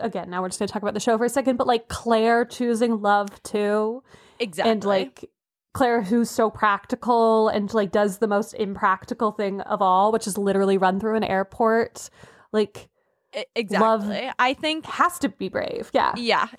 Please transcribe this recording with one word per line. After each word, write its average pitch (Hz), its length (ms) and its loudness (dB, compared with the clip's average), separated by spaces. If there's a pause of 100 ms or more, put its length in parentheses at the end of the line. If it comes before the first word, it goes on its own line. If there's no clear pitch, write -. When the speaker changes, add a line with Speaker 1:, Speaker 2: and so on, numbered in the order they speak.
Speaker 1:
again, 185 300 -6
now 180 120 -4
we're 185 60 -4
just 185 120 -10
gonna 202 80 -2
talk 202 140 -6
about 208 120 -4
the 208 60 -4
show 226 180 2
for 240 60 0
a 240 40 0
second, 262 280 0
but, 247 100 0
like, 233 220 0
Claire 233 560 2
choosing 233 580 0
love 202 400 0
too. 214 600 -2 (360)
Speaker 2:
Exactly. 214 320 0
Speaker 1:
And, 208 140 0
like, 202 460 -2 (440)
Claire, 240 280 2
who's 226 280 0
so 220 180 0
practical 220 1000 2
and, 202 260 -2
like, 202 180 0
does 208 260 0
the 220 100 0
most 208 260 -2
impractical 208 760 -2
thing 196 300 -4
of 208 200 -2
all, 190 300 4
which 220 140 -2
is 196 120 -6
literally 196 400 2
run 190 220 2
through 220 160 -2
an 214 80 0
airport. 220 840 -2 (440)
Like, - 360 -4 (460)
Speaker 2:
E-, - 60 -8 (300)
Speaker 1:
love 214 340 2
Speaker 2:
exactly. 220 340 -6
I 254 160 2
think 311 320 -4
Speaker 1:
has 330 320 0
to 277 100 -2
be - 200 -6
brave. - 440 -6
Yeah. - 240 2
Speaker 2:
Yeah. 226 300 0 (120)